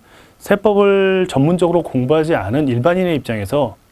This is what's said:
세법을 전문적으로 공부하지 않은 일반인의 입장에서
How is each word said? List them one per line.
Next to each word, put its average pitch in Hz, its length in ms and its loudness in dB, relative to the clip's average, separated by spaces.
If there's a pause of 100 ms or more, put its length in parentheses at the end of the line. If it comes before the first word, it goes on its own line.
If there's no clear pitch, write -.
(380)
세법을 196 920 2
전문적으로 170 540 2
공부하지 156 520 0
않은 123 320 -2
일반인의 170 480 0
입장에서 117 640 -4 (140)